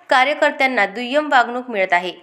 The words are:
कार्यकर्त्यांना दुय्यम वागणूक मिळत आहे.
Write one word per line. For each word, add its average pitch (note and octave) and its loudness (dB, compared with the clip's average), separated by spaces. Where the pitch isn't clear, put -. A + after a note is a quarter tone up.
कार्यकर्त्यांना C#4 2
दुय्यम B3 -4
वागणूक B3 0
मिळत F#3+ -2
आहे. F3 0